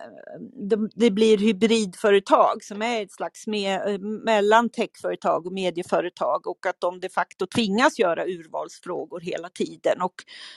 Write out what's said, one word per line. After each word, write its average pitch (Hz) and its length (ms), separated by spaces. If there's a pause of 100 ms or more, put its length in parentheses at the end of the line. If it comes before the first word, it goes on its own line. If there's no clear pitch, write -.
(680)
det, 214 260
det 226 160
blir 214 260
hybridföretag 208 1300
som 208 180
är 226 220
ett - 80
slags - 360
me-, 196 460
eh, 196 60
mellan 214 720
techföretag 180 760
och 180 80
medieföretag 175 920
och - 180
att 180 160
de 180 180
de 180 100
facto - 380
tvingas 240 520
göra 170 260
urvalsfrågor 160 960
hela 170 300
tiden. 165 520
Och 185 140 (420)